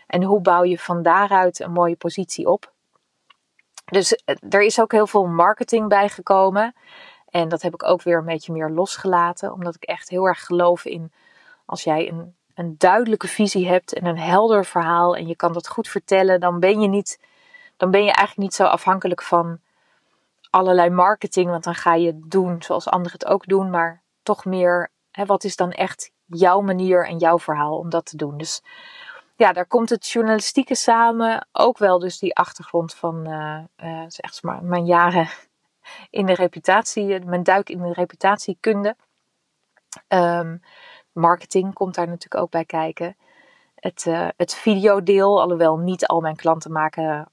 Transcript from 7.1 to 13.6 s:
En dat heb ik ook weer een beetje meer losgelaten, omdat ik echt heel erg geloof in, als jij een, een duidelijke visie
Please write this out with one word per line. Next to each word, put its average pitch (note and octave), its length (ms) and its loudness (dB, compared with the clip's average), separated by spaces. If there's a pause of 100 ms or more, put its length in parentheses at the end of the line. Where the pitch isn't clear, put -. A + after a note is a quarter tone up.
En E3+ 200 -2
dat E3 120 -4
heb E3 120 -4
ik - 100 -12
ook F3 180 -2
weer E3+ 160 0
een E3 80 -4
beetje E3 280 -8
meer D#3+ 160 -4
losgelaten, F3+ 840 -2
omdat F3 220 -10
ik - 80 -20
echt - 260 -12
heel F#3 160 -2
erg F3+ 200 0
geloof F3 400 2
in, E3 260 -12 (540)
als - 180 -10
jij D#3+ 260 -2
een, E3+ 260 -14 (180)
een E3+ 240 -10
duidelijke G#3+ 500 2
visie G3 400 0